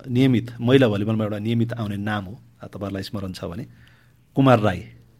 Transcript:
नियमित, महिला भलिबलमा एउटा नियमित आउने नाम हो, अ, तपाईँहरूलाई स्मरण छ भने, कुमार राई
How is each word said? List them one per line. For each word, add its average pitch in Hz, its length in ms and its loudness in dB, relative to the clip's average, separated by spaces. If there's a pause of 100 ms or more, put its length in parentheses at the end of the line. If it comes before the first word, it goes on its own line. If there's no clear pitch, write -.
(100)
नियमित, 127 500 2
महिला 127 280 6
भलिबलमा 107 360 -2
एउटा 104 140 -4
नियमित 113 340 -2
आउने 107 240 -8
नाम 104 280 -4
हो, 90 160 -14 (220)
अ, - 40 -14
तपाईँहरूलाई 98 360 -8
स्मरण 98 300 -10
छ - 120 -12
भने, 90 220 -10 (680)
कुमार 131 260 6
राई 92 240 -2 (360)